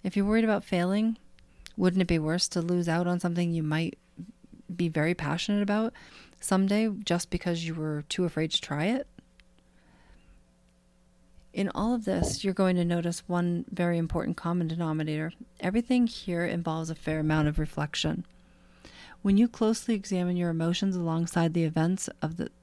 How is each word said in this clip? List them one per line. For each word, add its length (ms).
If 140
you're 80
worried 180
about 220
failing, 520
wouldn't 240
it 60
be 120
worse 300
to 120
lose 260
out 180
on 140
something 320
you 120
might 340
be 140
very 260
passionate 480
about 320
someday 500
just 260
because 360
you 80
were 340
too 160
afraid 280
to 100
try 240
it? 220
In 220
all 180
of 120
this, 380
you're 100
going 240
to 80
notice 420
one 420
very 280
important 400
common 320
denominator. 640
Everything 480
here 380
involves 440
a 60
fair 240
amount 300
of 100
reflection. 680
When 160
you 120
closely 460
examine 420
your 140
emotions 440
alongside 580
the 120
events 440
of 160
the 140